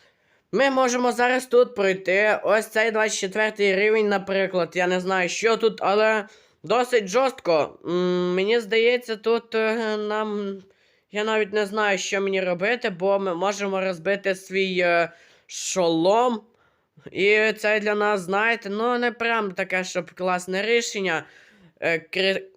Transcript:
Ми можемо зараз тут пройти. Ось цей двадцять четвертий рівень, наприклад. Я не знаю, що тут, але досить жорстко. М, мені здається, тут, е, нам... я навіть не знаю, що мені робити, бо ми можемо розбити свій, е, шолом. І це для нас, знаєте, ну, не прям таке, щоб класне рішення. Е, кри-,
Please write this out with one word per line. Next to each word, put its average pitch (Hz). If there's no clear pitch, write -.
Ми 269
можемо 247
зараз 254
тут 240
пройти. 190
Ось 208
цей 220
двадцять 214
четвертий 202
рівень, 214
наприклад. 190
Я 180
не 185
знаю, 180
що 220
тут, 220
але 214
досить 226
жорстко. 180
М, 180
мені 208
здається, 226
тут, 226
е, 220
нам... 208
я 208
навіть 214
не 214
знаю, 202
що 196
мені 190
робити, 196
бо 190
ми 190
можемо 196
розбити 190
свій, 185
е, 170
шолом. 190
І 214
це 214
для 208
нас, 208
знаєте, 208
ну, 233
не 240
прям 233
таке, 185
щоб 180
класне 185
рішення. 214
Е, 165
кри-, 190